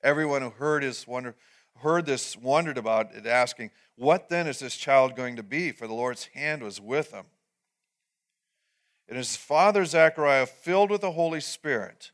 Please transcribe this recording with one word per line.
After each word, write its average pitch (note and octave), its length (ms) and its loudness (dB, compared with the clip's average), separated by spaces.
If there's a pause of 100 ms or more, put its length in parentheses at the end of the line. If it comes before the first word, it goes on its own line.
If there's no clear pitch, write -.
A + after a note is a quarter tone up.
Everyone D3 400 2
who B2 80 -8
heard C#3+ 320 -2
his C3 240 -8
wonder, B2 300 -10 (420)
heard E3 280 0
this C3+ 300 -4
wondered C#3 420 0
about A2 360 0
it, G#2+ 120 -12
asking, A#2+ 460 0 (240)
"What D#3+ 320 2
then E3+ 180 -2
is C#3 140 -6
this B2+ 160 -10
child C3 400 4
going B2 200 -6
to A2+ 60 -12
be?" C#3+ 280 -4
For - 160 -12
the A2 60 -8
Lord's A#2+ 340 -6
hand D3 360 -6
was G2+ 180 -12
with C3 300 -4
him. G2 160 -18 (1800)
And A#2+ 100 -8
his B2 180 -6
father F#3+ 480 2
Zechariah, D3+ 640 4
filled G3 440 0
with G#3 100 0
the F#3+ 120 -2
Holy D#3+ 280 -2
Spirit. - 720 -6